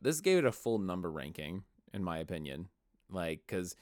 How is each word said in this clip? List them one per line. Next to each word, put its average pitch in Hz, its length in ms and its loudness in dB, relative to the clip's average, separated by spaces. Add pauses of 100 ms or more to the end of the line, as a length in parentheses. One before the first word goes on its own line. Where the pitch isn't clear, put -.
this 156 200 2
gave 185 180 6
it 151 60 6
a 120 80 6
full 113 260 0
number 90 320 -2
ranking, 78 540 -6 (280)
in 98 120 -4
my 82 140 0
opinion. 80 500 -6 (420)
Like, 85 380 -2
'cause 90 340 -2